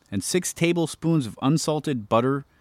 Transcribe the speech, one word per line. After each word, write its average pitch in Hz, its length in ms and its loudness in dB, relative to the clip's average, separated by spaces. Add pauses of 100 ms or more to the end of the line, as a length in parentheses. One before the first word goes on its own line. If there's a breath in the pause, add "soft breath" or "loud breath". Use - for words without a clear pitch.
and 101 140 -6
six - 300 -2
tablespoons 165 720 0
of 92 140 -12
unsalted 143 680 0
butter 131 380 2 (160)